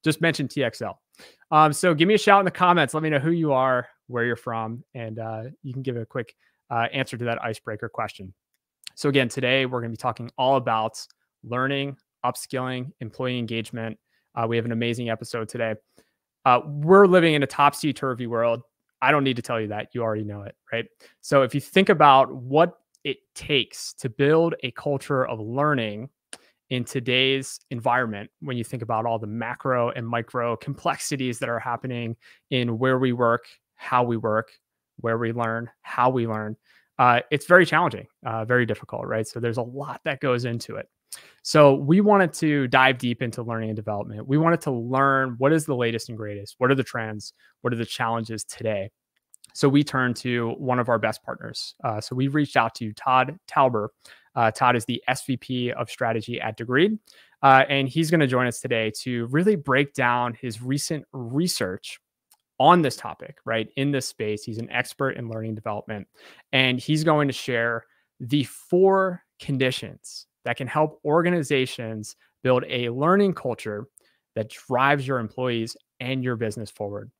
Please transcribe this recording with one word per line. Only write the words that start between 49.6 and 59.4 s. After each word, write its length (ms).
we 160
turned 320
to 420
one 200
of 100
our 100
best 240
partners. 520
Uh, 160
so 160
we 120
reached 280
out 200
to 160
Todd 540
Tauber. 420
Uh, 160
Todd 240
is 100
the 220
S 180
V 120
P 360
of 160
strategy 520
at 180
Degreed. 400
Uh, 260
and 200
he's 220
gonna 160
join 200
us 140
today 300
to 240
really 280